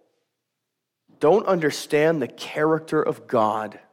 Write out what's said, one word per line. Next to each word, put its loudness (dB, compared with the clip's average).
don't 4
understand 0
the -4
character -2
of -4
God 0